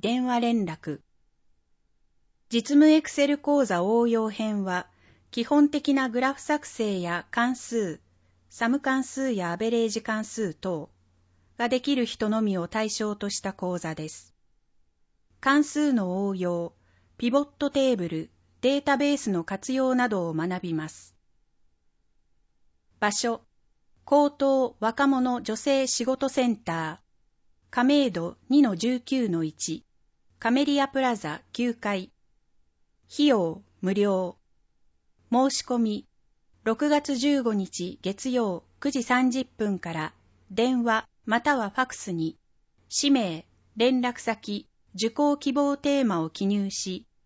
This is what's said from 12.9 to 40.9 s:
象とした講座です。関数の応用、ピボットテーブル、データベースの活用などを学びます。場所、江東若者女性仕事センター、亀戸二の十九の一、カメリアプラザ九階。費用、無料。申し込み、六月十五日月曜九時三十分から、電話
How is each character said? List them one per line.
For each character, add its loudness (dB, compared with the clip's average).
象 -4
と -6
し -8
た -6
講 -4
座 -8
で -10
す。 -20
関 4
数 0
の 0
応 -4
用、 -4
ピ -2
ボ 4
ッ -12
ト -2
テ 2
ー 0
ブ -4
ル、 -8
デ 2
ー -2
タ 2
ベ 2
ー 2
ス -4
の -2
活 -8
用 0
な 2
ど -2
を -4
学 -4
び -4
ま -4
す。 -20
場 2
所、 -2
江 6
東 2
若 0
者 2
女 -6
性 2
仕 -4
事 0
セ 0
ン 2
タ -8
ー、 -6
亀 4
戸 -6
二 6
の 2
十 0
九 0
の 0
一、 -6
カ 0
メ 2
リ 2
ア 2
プ -4
ラ 0
ザ -10
九 -2
階。 -6
費 2
用、 2
無 -2
料。 0
申 4
し -4
込 -2
み、 -2
六 0
月 2
十 2
五 0
日 -6
月 -6
曜 -2
九 -4
時 -2
三 2
十 -2
分 -4
か -10
ら、 -6
電 0
話 0